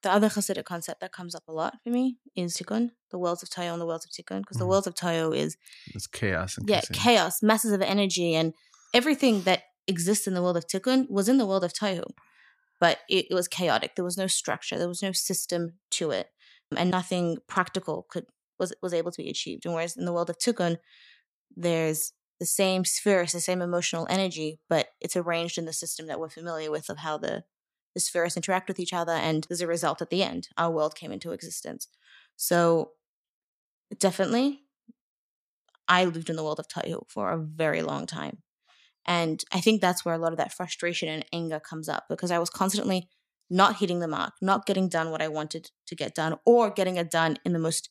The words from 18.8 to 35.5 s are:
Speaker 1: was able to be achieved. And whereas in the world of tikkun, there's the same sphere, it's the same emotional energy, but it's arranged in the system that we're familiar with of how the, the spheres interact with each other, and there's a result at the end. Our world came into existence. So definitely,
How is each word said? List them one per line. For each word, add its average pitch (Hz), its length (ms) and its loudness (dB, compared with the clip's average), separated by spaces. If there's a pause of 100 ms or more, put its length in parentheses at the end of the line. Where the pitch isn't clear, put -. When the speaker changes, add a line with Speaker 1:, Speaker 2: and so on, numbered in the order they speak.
Speaker 1:
was 180 100 -4
able 170 180 0
to - 120 -12
be - 60 -6
achieved. - 360 -8
And 175 80 -4
whereas 165 240 -4
in 180 80 -4
the 175 80 -2
world 170 160 0
of 170 80 -4
tikkun, 175 400 0 (800)
there's 160 580 0 (260)
the 175 60 -4
same 185 400 2
sphere, 196 360 2
it's 170 120 -2
the 175 60 -4
same 180 220 0
emotional 175 480 -2
energy, 160 500 -2 (100)
but 160 200 2 (120)
it's - 140 -4
arranged 170 420 -2
in 165 80 -4
the 160 80 -8
system 160 340 -8
that 151 120 -6
we're 160 100 -8
familiar 160 400 -8
with 151 200 -4
of 151 100 -6
how 151 180 -4
the, - 260 -6 (500)
the 190 80 -2
spheres 170 340 0
interact 185 320 -2
with 190 120 -4
each 175 140 -4
other, 170 200 0
and 160 320 0
there's 175 160 -6
a 175 60 -2
result 170 340 0
at 170 80 -8
the 185 140 2
end. - 340 -6
Our 170 140 2
world 156 240 0
came - 160 -12
into - 200 -10
existence. - 560 -10 (480)
So 170 560 4 (1080)
definitely, 226 680 2 (1200)